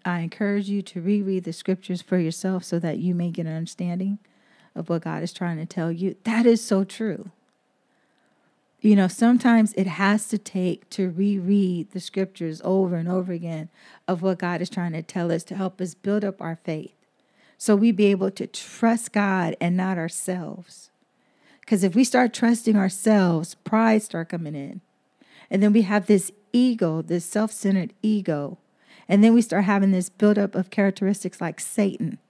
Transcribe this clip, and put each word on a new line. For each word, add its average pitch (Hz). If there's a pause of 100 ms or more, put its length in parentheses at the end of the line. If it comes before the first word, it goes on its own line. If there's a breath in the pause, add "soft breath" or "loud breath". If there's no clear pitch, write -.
I 175
encourage 202
you 202
to -
reread 190
the 170
scriptures 180
for -
yourself 180
so -
that 165
you 180
may 170
get 170
an 160
understanding 180 (580 soft breath)
of 175
what 165
God 160
is 170
trying 175
to 160
tell 165
you." 175
That 226
is 233
so 196
true. 196 (1500)
You 214
know, 190
sometimes 233
it 190
has 196
to 214
take -
to 185
reread 185
the 185
scriptures 170
over 185
and 165
over 185
again 165 (360 soft breath)
of 180
what 190
God 175
is 175
trying 175
to 160
tell 170
us 170
to 180
help 185
us 165
build 202
up 196
our 165
faith 156 (640 soft breath)
so -
we 220
be 202
able 196
to -
trust -
God 190
and 175
not 185
ourselves. 170 (760 soft breath)
'Cause 190
if 185
we 262
start 247
trusting 233
ourselves, 190
pride 220
start 165
coming 160
in. 143 (680 soft breath)
And 196
then 208
we 226
have 202
this 202 (220)
ego, 226
this 165
self-centered 196
ego. 185 (500 soft breath)
And 202
then 226
we 240
start 196
having 196
this 185
buildup 208
of 180
characteristics 196
like 170
Satan. - (120)